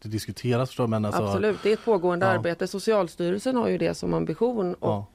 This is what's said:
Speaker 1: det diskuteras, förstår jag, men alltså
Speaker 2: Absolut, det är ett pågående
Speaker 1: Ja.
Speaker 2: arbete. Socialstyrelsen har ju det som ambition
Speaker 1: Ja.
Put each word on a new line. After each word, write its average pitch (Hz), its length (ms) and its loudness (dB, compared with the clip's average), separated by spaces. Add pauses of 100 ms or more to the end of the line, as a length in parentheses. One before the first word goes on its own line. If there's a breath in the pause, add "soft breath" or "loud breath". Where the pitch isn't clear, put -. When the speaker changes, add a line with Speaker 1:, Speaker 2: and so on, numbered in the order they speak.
Speaker 1:
det 110 60 -10
diskuteras, 113 600 -2
förstår - 160 -2
jag, 113 60 0
men 107 140 2
alltså 104 180 0
Speaker 2:
Absolut, 104 400 0
det 202 60 2
är 214 60 4
ett - 100 -8
pågående 180 420 2
Speaker 1:
Ja. 190 60 4
Speaker 2:
arbete. 175 340 0
Socialstyrelsen 196 920 0
har 220 120 2
ju 185 100 0
det 165 160 0
som 175 200 -2
ambition 180 640 0
Speaker 1:
Ja. 104 340 -2